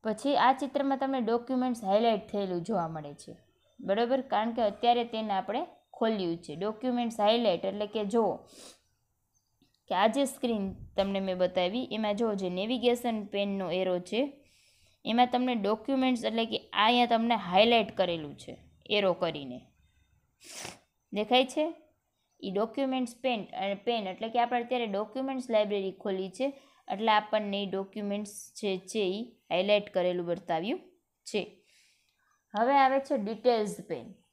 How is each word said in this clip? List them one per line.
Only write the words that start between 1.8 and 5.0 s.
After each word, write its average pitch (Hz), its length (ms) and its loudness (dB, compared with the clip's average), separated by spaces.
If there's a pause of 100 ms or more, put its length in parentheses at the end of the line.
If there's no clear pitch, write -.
હાઇલાઇટ 214 440 2
થયેલું 185 360 -2
જોવા 175 240 -2
મળે 151 260 -10
છે, - 200 -20 (460)
બરોબર? 233 420 0
કારણ 226 320 -2
કે 240 80 -2
અત્યારે 233 420 2